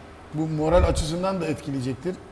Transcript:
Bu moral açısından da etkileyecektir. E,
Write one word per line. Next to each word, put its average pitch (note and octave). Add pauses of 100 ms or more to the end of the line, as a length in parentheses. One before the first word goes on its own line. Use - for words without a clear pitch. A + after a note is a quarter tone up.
(340)
Bu D#3
moral D#3+
açısından F3
da D#3+
etkileyecektir. C#3
E, F#3 (160)